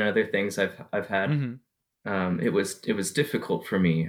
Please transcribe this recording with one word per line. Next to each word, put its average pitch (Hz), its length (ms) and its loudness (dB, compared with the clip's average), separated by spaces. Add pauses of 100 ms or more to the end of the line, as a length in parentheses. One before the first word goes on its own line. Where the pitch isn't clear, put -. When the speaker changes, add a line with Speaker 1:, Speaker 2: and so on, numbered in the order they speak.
Speaker 1:
and - 20 2
other 107 240 2
things 101 320 -2
I've, 92 220 0 (120)
I've 101 160 -2
had. 98 220 0
Speaker 2:
Mm-hmm. 127 840 -6
Speaker 1:
Um, 92 280 0
it - 120 0
was, 98 340 0
it 113 60 2
was 98 180 -2
difficult - 560 -2
for 101 120 0
me, 82 300 4